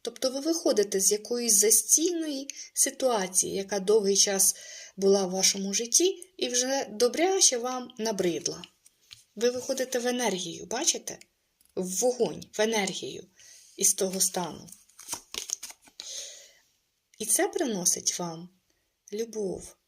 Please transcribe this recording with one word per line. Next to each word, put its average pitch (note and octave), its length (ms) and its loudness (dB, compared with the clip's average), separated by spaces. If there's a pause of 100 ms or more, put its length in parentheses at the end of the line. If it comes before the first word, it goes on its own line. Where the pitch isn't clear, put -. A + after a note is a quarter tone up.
Тобто A#3+ 280 -2
ви C4+ 100 -4
виходите A#3 600 2
з G3 120 4
якоїсь A#3 420 0
застійної D#4 960 2 (260)
ситуації, F#3+ 800 0
яка G3 260 -2
довгий G3+ 360 4
час G3 400 4 (400)
була G3 300 4
в F3+ 40 -4
вашому G3 440 0
житті A#3+ 600 0
і B3+ 120 -4
вже B3+ 420 -2
добряче B3+ 680 2
вам B3 400 -6
набридла. F3+ 640 -2 (720)
Ви A#3 140 2
виходите B3+ 480 -4
в A#3+ 80 -2
енергію, F#3 600 -2
бачите? - 520 -2 (580)
В F#3 220 -4
вогонь, A3+ 460 0 (140)
в - 20 -2
енергію G#3 680 -2 (500)
із - 180 2
того F#3+ 260 -2
стану. - 480 -2 (2500)
І A3 80 -8
це F4 220 2
приносить A#3 720 0
вам E3+ 300 -6 (640)
любов. G#3+ 640 -6 (120)